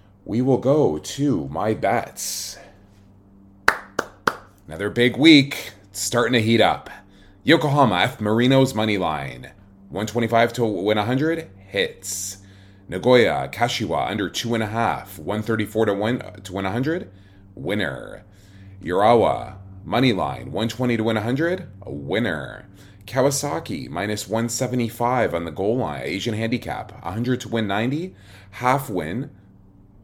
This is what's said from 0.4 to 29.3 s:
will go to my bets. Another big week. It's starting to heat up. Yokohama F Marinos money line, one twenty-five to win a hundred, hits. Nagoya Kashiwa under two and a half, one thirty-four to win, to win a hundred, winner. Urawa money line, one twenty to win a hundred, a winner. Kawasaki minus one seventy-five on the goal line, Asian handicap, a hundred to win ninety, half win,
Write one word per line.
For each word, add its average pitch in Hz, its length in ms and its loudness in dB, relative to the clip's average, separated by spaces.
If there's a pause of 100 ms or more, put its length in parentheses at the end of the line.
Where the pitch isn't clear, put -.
will 127 160 4
go 120 400 2
to 120 480 -2
my 90 260 -2
bets. - 840 -4 (2000)
Another 87 240 -4
big 120 260 2
week. 139 540 6 (180)
It's - 160 -8
starting 120 280 0
to 117 80 6
heat 110 200 4
up. 80 300 2 (520)
Yokohama 139 580 4
F 123 180 0
Marinos 120 560 4
money 107 240 0
line, 69 520 -6 (380)
one 95 160 -6
twenty-five 117 480 2
to 123 100 -2
win 104 360 0
a 101 60 0
hundred, 156 520 -2
hits. - 800 -6 (500)
Nagoya 90 640 4
Kashiwa 82 560 -2
under 98 220 -2
two 117 240 -6
and 113 80 0
a 110 60 -2
half, 107 500 -4
one 95 240 -4
thirty-four 110 460 0
to 101 80 2
win, 110 240 -2 (240)
to - 100 -12
win 95 140 -4
a 95 40 -2
hundred, 151 380 -4 (460)
winner. 67 680 -6 (600)
Urawa 90 720 4 (280)
money 120 300 2
line, 67 380 -4
one 104 160 -2
twenty 120 300 -2
to 110 60 -2
win 113 140 0
a 104 40 0
hundred, 165 460 -2 (140)
a - 100 -12
winner. 71 800 -4 (380)
Kawasaki 135 840 -2
minus 101 380 -4
one 113 220 -2
seventy-five 120 840 0
on 85 120 -4
the 82 60 -8
goal 101 260 0
line, 73 260 -4
Asian 98 320 -4
handicap, 113 560 -4 (120)
a 87 100 -8
hundred 120 280 -2
to 110 80 -14
win 110 160 0
ninety, 127 480 -2 (380)
half 131 360 0
win, 92 440 -6 (720)